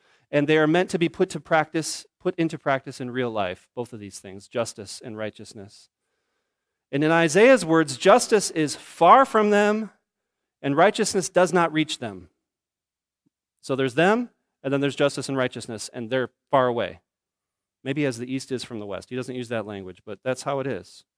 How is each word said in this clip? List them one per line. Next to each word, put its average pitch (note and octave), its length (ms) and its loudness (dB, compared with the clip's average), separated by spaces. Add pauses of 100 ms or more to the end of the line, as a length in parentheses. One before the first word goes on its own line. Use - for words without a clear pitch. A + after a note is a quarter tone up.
(300)
and C#3+ 160 2
they D#3 120 4
are D#3 80 6
meant F3 240 2
to F#3 80 -4
be E3 100 0
put F#3 220 -2
to D#3+ 100 -10
practice, D#3 640 -2 (140)
put F3+ 160 -6
into D#3+ 240 -4
practice C3+ 420 -4
in B2 100 -8
real B2 200 -4
life, F#2+ 440 -6
both A#2+ 180 -10
of A2 80 -16
these G2+ 180 -16
things, G2 300 -18
justice A2+ 540 -8
and A2 140 -14
righteousness. G#2+ 720 -14 (1040)
And C#3+ 120 -2
in D#3+ 80 2
Isaiah's F3+ 520 4
words, D#3 320 0
justice G#3 540 4
is D3+ 240 -4
far G#3+ 500 6
from G#3+ 260 2
them, G#3 400 2 (720)
and C#3 160 -2
righteousness G3 520 2
does F3+ 240 2
not E3+ 200 2
reach D#3 280 -2
them. G2 280 -12 (1300)
So C3+ 160 -4
there's C3 180 -2
them, G#3 360 2 (340)
and C3+ 80 -2
then C#3 80 0
there's C#3 160 -2
justice C#3+ 320 0
and C3+ 100 -4
righteousness, A#2+ 560 -6
and A2+ 160 -10
they're B2+ 200 -2 (200)
far C3 160 4
away. G2+ 340 -4 (840)
Maybe C#3 220 -4
as B2 140 -4
the B2 140 -10
east C3+ 200 -6
is B2 100 -6
from A#2 160 -12
the G#2 80 -10
west. F#2+ 240 -10
He B2+ 60 -10
doesn't B2+ 180 -8
use B2 140 -10
that A2+ 180 -6
language, F#2+ 380 -14
but G#2 180 -14
that's C3 200 -4
how C#3 180 -4
it C3 60 -6
is. F#2+ 380 -10 (140)